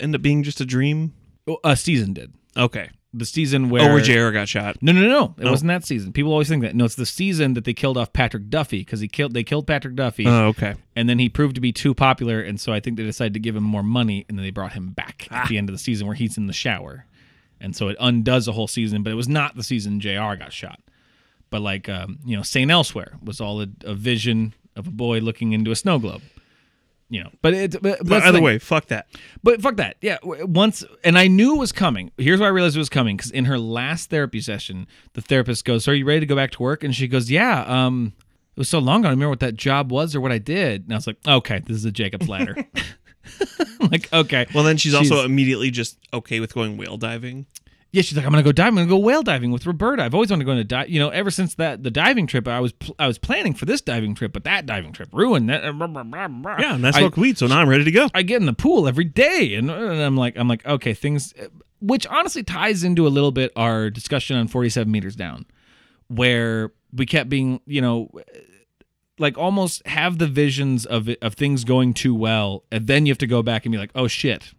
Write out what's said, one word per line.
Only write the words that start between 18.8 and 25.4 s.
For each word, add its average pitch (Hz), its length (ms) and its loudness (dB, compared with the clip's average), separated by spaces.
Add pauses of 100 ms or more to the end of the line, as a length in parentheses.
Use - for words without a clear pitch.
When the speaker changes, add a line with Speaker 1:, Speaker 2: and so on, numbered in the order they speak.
Speaker 2:
but 110 80 -6
it 110 60 -4
was 123 120 -4
not 147 280 -2
the 117 80 -10
season 104 340 -4
J 98 180 -4
R 104 200 -4
got 78 160 -18
shot. - 280 -16 (680)
But, 107 120 -4
like, 98 260 -6
um, 90 360 -8
you 117 120 -4
know, 101 80 -4
Saint 135 260 0
Elsewhere 160 440 0 (100)
was 104 160 -10
all 107 200 -6
a, 104 60 -6 (160)
a 104 120 -8
vision 110 600 -2 (220)
of 101 100 -10
a 180 60 -8
boy 117 260 -2
looking 110 340 -2